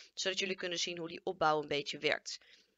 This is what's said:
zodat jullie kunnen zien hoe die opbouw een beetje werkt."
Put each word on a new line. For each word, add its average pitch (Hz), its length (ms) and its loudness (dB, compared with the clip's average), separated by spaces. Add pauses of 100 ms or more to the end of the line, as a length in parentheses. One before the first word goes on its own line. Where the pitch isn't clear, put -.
(140)
zodat 190 260 0
jullie 190 160 0
kunnen 175 240 -4
zien 175 180 -2
hoe 165 100 -4
die - 160 -10
opbouw 156 380 4
een 147 60 -4
beetje 147 300 -2
werkt." - 400 0 (400)